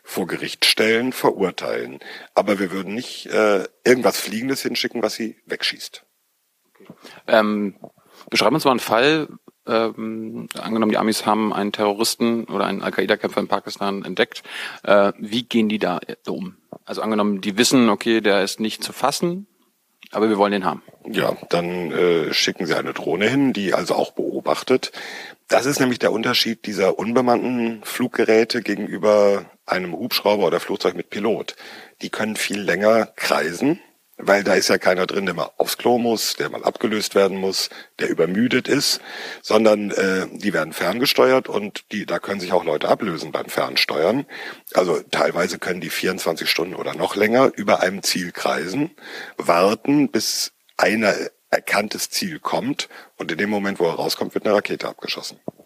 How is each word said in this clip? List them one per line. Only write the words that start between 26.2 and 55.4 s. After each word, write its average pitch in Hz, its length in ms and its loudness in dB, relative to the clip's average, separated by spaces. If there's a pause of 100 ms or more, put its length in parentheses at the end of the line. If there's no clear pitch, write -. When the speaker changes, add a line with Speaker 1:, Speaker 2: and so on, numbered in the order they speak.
Speaker 1:
dieser 95 320 0
unbemannten 117 840 0
Fluggeräte 117 800 2
gegenüber 101 840 2 (200)
einem 92 280 -2
Hubschrauber 101 520 0
oder 82 140 2
Flugzeug 95 360 -2
mit - 140 -10
Pilot. - 460 -4 (460)
Die 101 80 -8
können 107 260 -4
viel - 240 -4
länger 104 560 2
kreisen, 85 640 0 (380)
weil 101 260 4
da 101 100 2
ist 95 160 2
ja 98 80 4
keiner 92 280 2
drin, 98 200 -2
der 87 100 -2
mal 78 220 -4
aufs - 200 -2
Klo 120 220 4
muss, 117 380 0
der 73 120 -2
mal - 140 -10
abgelöst 107 500 -2
werden 98 240 4
muss, 95 320 -2 (300)
der 113 100 -2
übermüdet - 580 0
ist, - 340 0 (420)
sondern, 107 480 4
äh, 95 400 0
die 98 220 -4
werden 80 200 -2
ferngesteuert 123 760 2
und - 420 -6
die, 104 160 -6
da - 100 -2
können 202 220 -6
sich - 140 -6
auch 90 100 4
Leute 76 240 -2
ablösen 82 440 -2
beim 71 160 -4
Fernsteuern. 78 800 0 (480)
Also 90 280 2 (100)
teilweise 85 480 0
können 90 220 -4
die 85 80 -6
vierundzwanzig 90 600 -4
Stunden 87 260 -2
oder - 200 -6
noch 87 200 -2
länger 113 400 4
über 104 260 2
einem 92 200 0
Ziel 87 300 -2
kreisen, 98 600 -2 (460)
warten, 107 720 4
bis - 440 -2 (240)
ein 107 280 2 (440)
erkanntes - 600 -2
Ziel 82 300 -6
kommt - 500 -4 (280)
und 85 140 -6
in 80 60 -4
dem 101 120 0
Moment, 101 300 -2
wo 87 60 2
er 82 80 2
rauskommt, - 400 -4
wird - 120 -2
eine 107 100 4
Rakete 80 340 -2
abgeschossen. - 500 -10 (260)